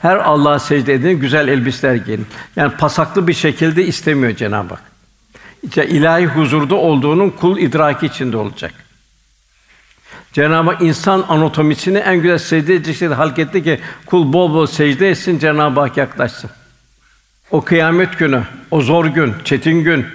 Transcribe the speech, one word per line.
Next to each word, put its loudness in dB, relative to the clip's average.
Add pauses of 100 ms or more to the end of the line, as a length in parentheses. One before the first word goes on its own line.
her 2
Allah'a 2
secde 0
edin, 0
güzel 0
elbiseler 0
giyin." -6 (280)
Yani 0
pasaklı 0
bir 2
şekilde 0
istemiyor -2
Cenab-ı -4
Hak. -18 (800)
İşte -2
ilahi 2
huzurda 0
olduğunun 2
kul 0
idraki 0
içinde -4
olacak. -8 (1600)
Cenab-ı 2
Hak -2
insan 2
anatomisini 0
en 0
güzel 2
secde 0
edecek -2
şekilde -2
halk 0
etti -2
ki 0 (260)
kul 2
bol 2
bol 2
secde 0
etsin, -2
Cenab-ı 2
Hak -2
yaklaşsın. -4 (1000)
O 0
kıyamet 2
günü, 0 (280)
o 2
zor 2
gün, 0
çetin 0
gün 0